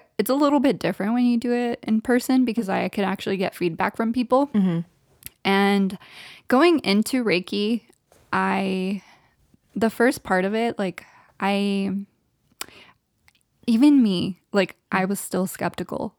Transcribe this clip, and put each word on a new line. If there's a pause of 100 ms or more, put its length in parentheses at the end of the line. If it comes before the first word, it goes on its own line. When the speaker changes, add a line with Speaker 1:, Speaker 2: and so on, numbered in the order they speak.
(200)
Speaker 1:
it's
a
little
bit
different
when
you
do
it
in
person
because
I
could
actually
get
feedback
from
people.
Speaker 2:
Mm-hmm. (640)
Speaker 1:
And (520)
going
into
Reiki, (500)
I, (720)
the
first
part
of
it,
like, (360)
I, (1700)
even
me, (120)
like, (160)
I
was
still
skeptical.